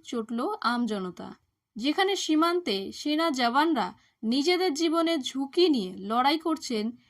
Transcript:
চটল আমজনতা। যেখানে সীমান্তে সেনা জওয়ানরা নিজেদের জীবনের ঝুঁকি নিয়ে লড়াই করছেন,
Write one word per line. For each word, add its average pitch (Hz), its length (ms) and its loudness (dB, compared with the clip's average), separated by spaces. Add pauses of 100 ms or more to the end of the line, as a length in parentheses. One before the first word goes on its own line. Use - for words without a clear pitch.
চটল 240 560 -4
আমজনতা। 214 760 -2 (420)
যেখানে 359 400 0
সীমান্তে 311 760 0
সেনা 311 380 0
জওয়ানরা 254 640 2 (280)
নিজেদের 285 520 2
জীবনের 330 440 0
ঝুঁকি 277 500 0
নিয়ে 190 300 0
লড়াই 247 400 2
করছেন, 247 520 -2 (200)